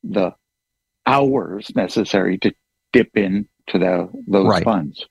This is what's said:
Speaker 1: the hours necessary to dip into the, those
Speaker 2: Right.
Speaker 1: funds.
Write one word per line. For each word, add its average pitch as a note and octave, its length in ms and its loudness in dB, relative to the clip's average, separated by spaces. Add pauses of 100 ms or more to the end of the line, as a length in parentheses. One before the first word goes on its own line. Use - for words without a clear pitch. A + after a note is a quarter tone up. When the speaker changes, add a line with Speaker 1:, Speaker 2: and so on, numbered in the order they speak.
Speaker 1:
the G2 300 -2 (720)
hours B2+ 680 0
necessary F#2+ 640 0
to - 140 0 (400)
dip A2+ 240 4
into G2+ 280 0 (280)
the, F2+ 360 0 (180)
those F#2+ 200 4
Speaker 2:
Right. F#2 160 2
Speaker 1:
funds. F2 480 -2